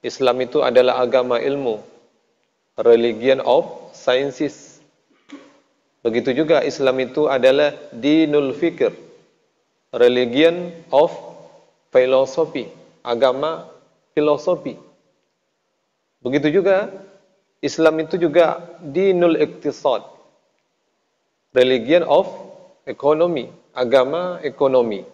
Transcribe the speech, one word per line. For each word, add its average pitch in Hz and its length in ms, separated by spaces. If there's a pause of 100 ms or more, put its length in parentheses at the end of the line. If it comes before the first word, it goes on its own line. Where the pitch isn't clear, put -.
Islam 123 400
itu 127 240
adalah 127 320
agama 123 400
ilmu, 131 540 (840)
religion 117 680
of - 480
sciences. - 880 (1200)
Begitu 120 420
juga 151 200
Islam 131 400
itu 151 260
adalah 139 460 (160)
dinul 147 640
fikr, 165 340 (1040)
religion 127 800 (180)
of 151 220 (800)
philosophy, 131 760 (380)
agama 135 640 (480)
filosofi. 151 580 (1500)
Begitu 151 380
juga 196 280 (720)
Islam 160 400
itu 160 160
juga 165 400 (240)
dinul 175 560
iktisad, 147 640 (1500)
religion 127 480
of 147 240 (640)
economy, 151 640 (180)
agama 135 720
ekonomi. 123 720